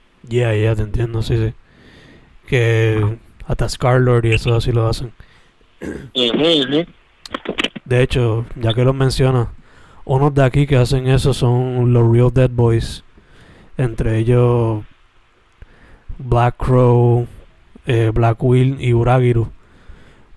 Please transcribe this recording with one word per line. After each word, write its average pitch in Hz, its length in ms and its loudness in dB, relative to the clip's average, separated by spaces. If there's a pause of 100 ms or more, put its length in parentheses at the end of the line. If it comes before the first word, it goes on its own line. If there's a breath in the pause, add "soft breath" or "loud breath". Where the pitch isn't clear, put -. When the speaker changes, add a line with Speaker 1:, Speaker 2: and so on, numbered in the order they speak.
(280)
Speaker 1:
Yeah, 117 260 -2
yeah, 110 220 0
te 110 60 -2
entiendo, 113 400 -4
sí, 117 140 -2
sí. 110 180 -2 (920 loud breath)
Que 113 720 0 (280)
hasta - 220 -4
Scar-Lord 123 580 0
y 113 80 2
eso 120 200 0
así 117 160 -2
lo 117 160 0
hacen. 113 260 -6 (1040 soft breath)
Speaker 2:
Ujú, 135 480 0
ujú. 143 240 -2 (1000)
Speaker 1:
De 123 180 0
hecho, 117 520 -2
ya 113 180 -4
que 123 120 0
los 131 100 2
mencionas, 131 540 0 (560 soft breath)
unos 139 300 0
de 139 100 2
aquí 135 220 0
que 139 100 0
hacen 127 320 0
eso 135 260 2
son 123 580 0
los 117 180 4
Real 120 220 4
Dead 127 180 2
Boys, 117 540 -2 (720 soft breath)
entre 113 420 -2
ellos 117 640 2 (1300 soft breath)
Black 120 380 0
Crow, 120 720 2 (600)
eh, 113 280 0
Black 113 280 0
Will 131 380 2
y 123 120 0
Uragiru, 120 580 2 (880 soft breath)